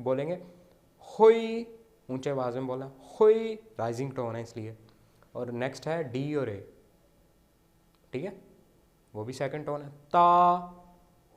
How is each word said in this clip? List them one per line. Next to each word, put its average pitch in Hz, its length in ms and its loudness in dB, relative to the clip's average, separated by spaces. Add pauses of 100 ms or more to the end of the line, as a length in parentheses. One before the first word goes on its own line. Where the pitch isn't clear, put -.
बोलेंगे 139 400 -2 (640)
हुई, 226 640 4 (440)
ऊंचे 131 200 -6
आवाज़ 127 260 -2
में 131 120 -4
बोला, 127 220 -6 (220)
हुई 220 420 4 (260)
राइजिंग 120 340 -4
टोन 117 220 -6
है 117 60 -8
इसलिए। 110 340 -12 (600)
और 120 180 -8
नेक्स्ट 127 340 -6
है 165 240 -2
डी 139 240 -4
और 131 140 -2
ए, 101 100 -8 (1500)
ठीक 131 100 -6
है, 202 120 -10 (800)
वो 107 100 -10
भी 120 100 -10
सेकंड 143 320 -6
टोन 147 160 -6
है, 143 80 -14
ता, 175 960 4 (520)